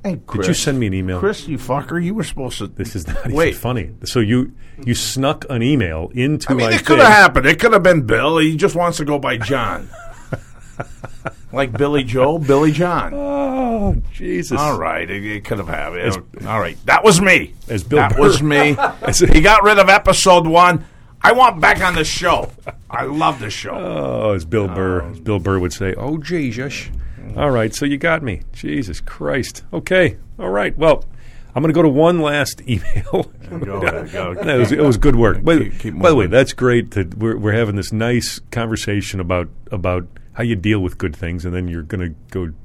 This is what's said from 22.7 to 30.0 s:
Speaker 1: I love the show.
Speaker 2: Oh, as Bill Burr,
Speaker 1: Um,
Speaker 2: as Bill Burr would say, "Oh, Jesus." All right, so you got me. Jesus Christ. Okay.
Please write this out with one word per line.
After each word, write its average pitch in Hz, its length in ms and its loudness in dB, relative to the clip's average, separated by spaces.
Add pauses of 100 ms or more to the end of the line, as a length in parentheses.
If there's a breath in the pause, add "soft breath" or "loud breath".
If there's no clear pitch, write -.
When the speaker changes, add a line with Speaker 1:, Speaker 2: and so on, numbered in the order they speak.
Speaker 1:
I 123 180 -6
love 147 340 -2
the 104 100 -8
show. 101 240 -10
Speaker 2:
Oh, 107 600 -4
as 85 120 -4
Bill 101 220 -2
Burr, 92 340 -2
Speaker 1:
Um, 85 120 -10
Speaker 2:
as 104 80 -16
Bill 104 180 -2
Burr 95 180 0
would 90 160 -2
say, 95 220 -4
"Oh, 143 240 -6
Jesus." 139 680 -6 (480 loud breath)
All 143 140 0
right, 113 240 0
so - 120 -4
you 143 120 -2
got 160 240 -2
me. 117 220 -6 (100)
Jesus 139 480 -6
Christ. - 640 -6 (100)
Okay. 170 440 2 (200)